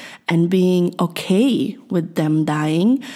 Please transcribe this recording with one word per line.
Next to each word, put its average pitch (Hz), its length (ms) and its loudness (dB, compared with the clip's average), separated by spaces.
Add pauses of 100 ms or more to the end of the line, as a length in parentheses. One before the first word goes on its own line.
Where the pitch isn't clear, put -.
(280)
and 170 220 2
being 180 480 2
okay 185 800 0 (120)
with 175 260 -2
them 156 300 0
dying 156 580 0 (140)